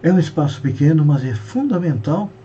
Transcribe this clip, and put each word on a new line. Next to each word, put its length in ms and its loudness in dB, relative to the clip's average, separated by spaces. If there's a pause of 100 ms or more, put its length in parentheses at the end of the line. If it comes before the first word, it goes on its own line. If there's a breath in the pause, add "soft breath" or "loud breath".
é 80 4
um 80 4
espaço 420 -2
pequeno, 420 2
mas 200 2
é 100 -4
fundamental 960 -2 (140)